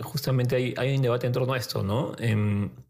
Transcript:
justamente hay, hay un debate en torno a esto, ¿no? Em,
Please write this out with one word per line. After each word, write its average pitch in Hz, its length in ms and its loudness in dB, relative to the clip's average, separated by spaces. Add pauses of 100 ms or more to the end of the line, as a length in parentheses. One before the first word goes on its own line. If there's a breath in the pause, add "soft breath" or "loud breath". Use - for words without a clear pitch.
justamente 127 540 0
hay, 127 220 0
hay 135 180 0
un 139 60 2
debate 123 240 2
en 123 80 2
torno 127 200 0
a 131 40 0
esto, 113 240 -2
¿no? 104 380 -2
Em, 104 500 0 (200)